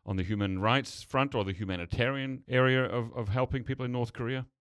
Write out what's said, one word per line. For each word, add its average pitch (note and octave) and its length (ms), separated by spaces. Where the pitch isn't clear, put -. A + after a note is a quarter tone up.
on G2 100
the F#2 80
human G2 360
rights A#2+ 440
front C#3 320
or G#2+ 80
the F#2+ 100
humanitarian A#2+ 920
area C3 360
of, A#2 300
of A2 160
helping B2+ 340
people B2+ 220
in B2 60
North A#2+ 220
Korea? B2+ 320